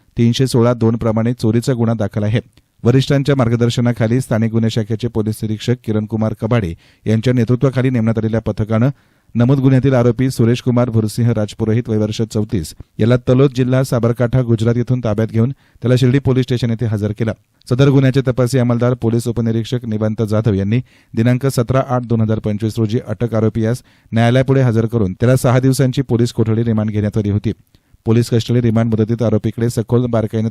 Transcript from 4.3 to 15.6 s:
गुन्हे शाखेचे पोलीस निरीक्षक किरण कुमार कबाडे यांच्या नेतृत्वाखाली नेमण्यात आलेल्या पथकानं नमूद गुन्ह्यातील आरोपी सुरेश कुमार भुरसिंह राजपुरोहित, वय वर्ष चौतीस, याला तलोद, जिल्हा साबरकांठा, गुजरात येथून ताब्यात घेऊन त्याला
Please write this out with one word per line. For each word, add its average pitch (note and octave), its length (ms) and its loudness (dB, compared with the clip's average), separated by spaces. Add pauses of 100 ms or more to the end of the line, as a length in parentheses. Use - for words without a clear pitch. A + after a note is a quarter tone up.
गुन्हे A2+ 180 0
शाखेचे A2 380 -4
पोलीस G#2+ 340 -4
निरीक्षक A2 420 -4
किरण G#2+ 220 -2
कुमार A2 360 -2
कबाडे G#2+ 320 -2 (320)
यांच्या A2+ 280 0
नेतृत्वाखाली B2 560 0
नेमण्यात A2+ 280 0
आलेल्या A2 240 -2
पथकानं A2 480 0 (460)
नमूद B2 240 2
गुन्ह्यातील C3 340 4
आरोपी B2 380 2
सुरेश A#2 300 2
कुमार A#2+ 280 0
भुरसिंह A2+ 420 0
राजपुरोहित, A2 580 -2
वय A2 80 0
वर्ष G#2+ 240 -2
चौतीस, G#2+ 520 -4 (260)
याला A#2 160 4 (140)
तलोद, C3 260 4
जिल्हा B2+ 280 0
साबरकांठा, A#2+ 580 0
गुजरात A#2 360 0
येथून B2+ 260 -2
ताब्यात G#2+ 240 -2
घेऊन A2+ 240 0
त्याला - 440 -4